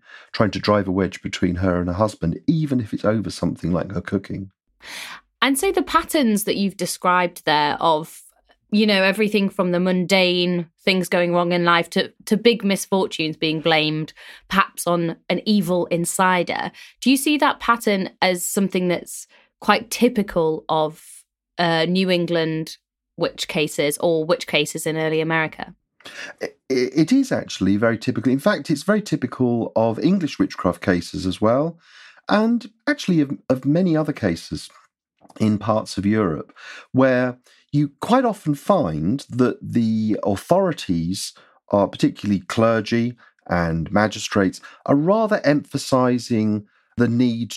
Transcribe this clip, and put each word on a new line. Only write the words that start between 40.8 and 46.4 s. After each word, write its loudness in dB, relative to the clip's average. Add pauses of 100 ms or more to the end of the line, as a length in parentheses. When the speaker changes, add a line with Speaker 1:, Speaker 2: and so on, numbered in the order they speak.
Speaker 1:
are 4
particularly -2
clergy 0 (320)
and -2
magistrates, 0 (240)
are 4
rather 2
emphasising 0 (320)